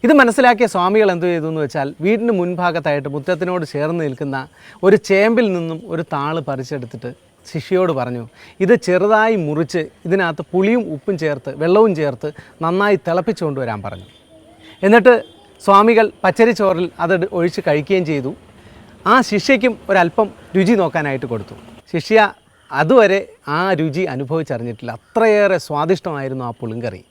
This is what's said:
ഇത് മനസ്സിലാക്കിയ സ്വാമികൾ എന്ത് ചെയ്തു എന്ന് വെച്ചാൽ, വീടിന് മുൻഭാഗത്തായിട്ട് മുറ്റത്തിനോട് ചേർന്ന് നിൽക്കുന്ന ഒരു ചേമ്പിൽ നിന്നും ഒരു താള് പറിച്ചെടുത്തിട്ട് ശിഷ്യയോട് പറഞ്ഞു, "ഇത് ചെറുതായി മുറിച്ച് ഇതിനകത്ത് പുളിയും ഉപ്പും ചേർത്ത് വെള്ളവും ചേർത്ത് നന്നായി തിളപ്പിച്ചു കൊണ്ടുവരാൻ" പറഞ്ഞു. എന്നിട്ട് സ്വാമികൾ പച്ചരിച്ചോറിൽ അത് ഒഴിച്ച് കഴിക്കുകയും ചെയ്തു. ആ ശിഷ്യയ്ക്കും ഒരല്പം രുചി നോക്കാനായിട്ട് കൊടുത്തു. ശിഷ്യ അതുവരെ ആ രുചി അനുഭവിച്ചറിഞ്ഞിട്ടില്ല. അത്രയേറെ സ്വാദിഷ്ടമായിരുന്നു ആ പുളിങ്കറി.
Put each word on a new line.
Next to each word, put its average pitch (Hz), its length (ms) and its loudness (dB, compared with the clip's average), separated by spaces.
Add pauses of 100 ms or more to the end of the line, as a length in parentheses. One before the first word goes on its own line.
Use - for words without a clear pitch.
ഇത് 320 100 6
മനസ്സിലാക്കിയ 247 540 4
സ്വാമികൾ 196 440 2
എന്ത് 175 140 -2
ചെയ്തു 165 220 -2
എന്ന് 160 140 -4
വെച്ചാൽ, 139 400 -6
വീടിന് 220 300 0
മുൻഭാഗത്തായിട്ട് 170 800 -2
മുറ്റത്തിനോട് 170 560 -4
ചേർന്ന് 156 400 -4
നിൽക്കുന്ന 135 420 -8 (360)
ഒരു 190 120 6
ചേമ്പിൽ 208 580 2
നിന്നും 165 340 -6
ഒരു 165 140 -6
താള് 156 400 -6
പറിച്ചെടുത്തിട്ട് 127 880 -10 (240)
ശിഷ്യയോട് 180 380 -2
പറഞ്ഞു, 123 380 -6 (300)
"ഇത് 175 160 4
ചെറുതായി 208 600 2
മുറിച്ച് 156 520 -4 (180)
ഇതിനകത്ത് 170 480 -2
പുളിയും 196 400 0
ഉപ്പും 175 240 -6
ചേർത്ത് 147 380 -6
വെള്ളവും 185 400 4
ചേർത്ത് 147 360 -4 (300)
നന്നായി 190 340 0
തിളപ്പിച്ചു 175 500 -4
കൊണ്ടുവരാൻ" 127 360 -6
പറഞ്ഞു. 98 220 -12 (800)
എന്നിട്ട് 220 400 6 (420)
സ്വാമികൾ 214 460 6 (120)
പച്ചരിച്ചോറിൽ 190 680 2 (100)
അത് 175 320 0
ഒഴിച്ച് 175 360 -2
കഴിക്കുകയും 156 380 0
ചെയ്തു. 147 300 -4 (720)
ആ 247 140 6
ശിഷ്യയ്ക്കും 226 560 0 (120)
ഒരല്പം 190 400 2 (260)
രുചി 190 180 4
നോക്കാനായിട്ട് 147 520 -2
കൊടുത്തു. 113 280 -8 (400)
ശിഷ്യ 214 400 2 (380)
അതുവരെ 190 560 4 (200)
ആ 175 260 -2
രുചി 156 280 -4
അനുഭവിച്ചറിഞ്ഞിട്ടില്ല. 127 880 -8
അത്രയേറെ 208 680 0
സ്വാദിഷ്ടമായിരുന്നു 147 880 -4
ആ 120 60 -8
പുളിങ്കറി. 113 600 -10